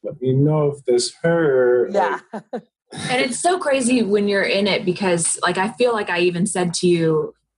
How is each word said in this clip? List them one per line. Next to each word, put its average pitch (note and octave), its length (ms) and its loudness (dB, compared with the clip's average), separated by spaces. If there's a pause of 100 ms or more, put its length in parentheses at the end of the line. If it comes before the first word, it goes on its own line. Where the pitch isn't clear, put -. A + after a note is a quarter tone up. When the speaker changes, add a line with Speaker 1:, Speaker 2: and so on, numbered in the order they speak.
Speaker 1:
"Let - 180 -12
me C3 140 0
know D3 380 2
if C#3 120 -14
this B2 380 0
hurt." C3 680 2
Speaker 2:
Yeah. F3+ 320 0
<laughs> - 80 -20
Speaker 1:
Like A3+ 300 -12 (480)
Speaker 3:
And B3+ 120 0
it's C4 160 -4
so F4+ 200 0
crazy B3+ 440 0
when G3+ 260 0
you're G3 140 0
in G3 240 0
it F#3 180 -2
because, F3 560 -2
like, F3+ 160 -2
I F#3+ 120 -2
feel A#3+ 260 0
like G#3 160 -4
I F3 80 -2
even F3 260 0
said F3+ 300 -2
to - 140 -2
you, D#3+ 440 2 (260)